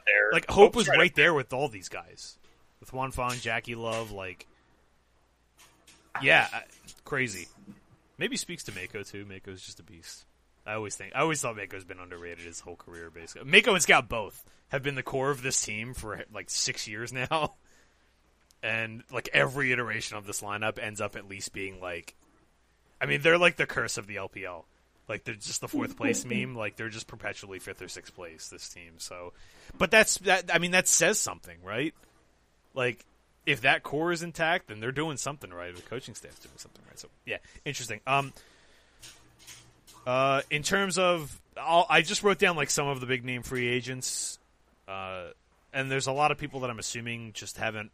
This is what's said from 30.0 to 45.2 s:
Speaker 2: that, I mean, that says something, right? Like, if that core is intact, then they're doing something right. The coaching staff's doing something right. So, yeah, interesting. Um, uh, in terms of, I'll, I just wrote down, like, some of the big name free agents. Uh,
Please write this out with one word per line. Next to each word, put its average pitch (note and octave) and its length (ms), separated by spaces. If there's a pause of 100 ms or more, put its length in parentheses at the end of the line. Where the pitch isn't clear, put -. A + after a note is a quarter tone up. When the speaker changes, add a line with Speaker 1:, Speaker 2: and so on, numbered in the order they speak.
Speaker 2:
that, F3+ 340
I E3+ 60
mean, F3 120
that F3+ 160
says F#3+ 320
something, F2 420
right? G#2+ 320 (800)
Like, B2 300 (420)
if C#3 180
that D3 200
core E3 300
is E3+ 100
intact, E3+ 460
then G#2+ 100
they're A#2 140
doing D#3 240
something C#3 340
right. F2 240
The F2+ 60
coaching A#2 340
staff's - 240
doing - 160
something - 320
right. - 100
So, - 120 (160)
yeah, G#2+ 140 (260)
interesting. A#2 420
Um, C#3 240 (1800)
uh, C3+ 420
in D3 140
terms G3 340
of, F3 440 (160)
I'll, E3 320
I D#3+ 120
just E3+ 220
wrote G3 160
down, F3+ 160
like, C#3+ 140
some D3 180
of C3+ 140
the B2+ 60
big B2 180
name B2+ 180
free B2 240
agents. B2+ 720 (480)
Uh, F#2+ 380 (500)